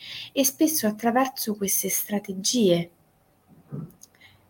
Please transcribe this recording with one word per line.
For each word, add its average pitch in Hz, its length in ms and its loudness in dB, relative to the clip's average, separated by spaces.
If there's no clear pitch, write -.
e 277 120 2
spesso 302 420 2
attraverso 226 720 0
queste 196 320 -2
strategie 190 1040 0